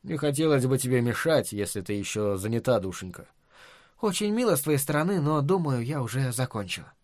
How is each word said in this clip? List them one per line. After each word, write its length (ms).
«Не 120
хотелось 500
бы 120
тебе 240
мешать, 500
если 300
ты 120
еще 440
занята, 420
душенька». 480
«Очень 340
мило 220
с 60
твоей 160
стороны, 420
но, 220
думаю, 420
я 180
уже 300
закончила». 640